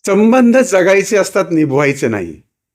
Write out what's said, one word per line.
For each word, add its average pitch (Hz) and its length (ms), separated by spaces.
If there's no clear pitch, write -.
संबंध 226 500
जगायचे 196 600
असतात, 190 340
निभवायचे 143 560
नाही. 90 340